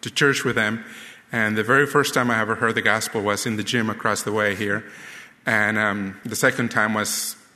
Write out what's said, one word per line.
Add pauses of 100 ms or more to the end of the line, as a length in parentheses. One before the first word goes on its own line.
to
church
with
them. (480)
And
the
very
first
time
I
ever
heard
the
gospel
was
in
the
gym
across
the
way
here. (640)
And,
um,
the
second
time
was (200)